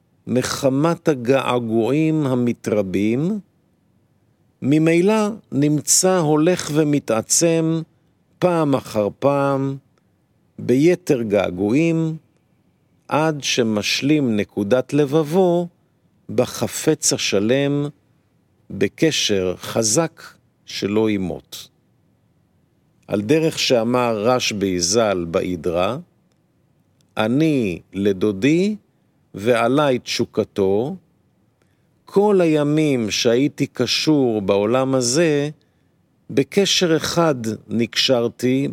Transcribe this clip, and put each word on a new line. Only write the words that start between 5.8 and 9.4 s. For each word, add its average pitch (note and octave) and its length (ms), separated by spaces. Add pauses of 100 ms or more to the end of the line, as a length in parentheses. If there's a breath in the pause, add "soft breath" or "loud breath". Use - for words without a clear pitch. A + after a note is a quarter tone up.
הולך D#3 560
ומתעצם D#3+ 1080 (560)
פעם E3 360
אחר A2 340 (100)
פעם C#3 580 (840)